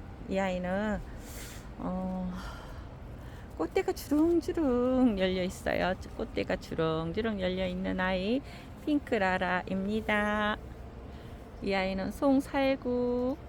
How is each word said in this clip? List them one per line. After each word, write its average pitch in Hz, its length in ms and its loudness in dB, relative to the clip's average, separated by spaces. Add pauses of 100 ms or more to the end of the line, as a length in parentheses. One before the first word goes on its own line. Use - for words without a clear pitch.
(280)
이 190 100 0
아이는, 190 640 0 (760)
어... 185 540 -2 (1200)
꽃대가 370 360 0
주렁주렁 262 1300 4
열려 185 240 2
있어요. 185 520 0 (220)
꽃대가 - 380 -2
주렁주렁 165 840 0
열려 185 260 0
있는 185 320 -2
아이, 190 420 2 (440)
핑크 294 320 2
라라입니다. 208 1400 2 (1040)
이 196 120 0
아이는 190 380 0
송살구, 262 1200 2 (120)